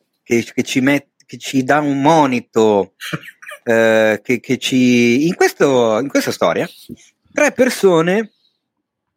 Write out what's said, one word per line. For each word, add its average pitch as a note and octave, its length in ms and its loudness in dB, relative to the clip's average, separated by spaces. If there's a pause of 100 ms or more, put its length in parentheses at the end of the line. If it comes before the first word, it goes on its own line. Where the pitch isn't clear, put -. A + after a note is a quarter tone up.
(220)
che, A#2 220 -2 (100)
che B2+ 100 -2
ci - 180 -4
met-, C#3 260 -2 (180)
che - 120 -20
ci C3 260 -4
dà C#3+ 160 0
un C#3+ 220 -2
monito, A#2+ 920 2 (680)
eh, A2 600 2
che, A#2+ 160 -2
che B2+ 180 -4
ci, B2 680 2
in F#3 80 -4
questo, C3 640 0
in C#3 100 -4
questa C#3 220 -4
storia, F#2+ 380 -2 (640)
tre C#4+ 200 0
persone G3 800 0 (840)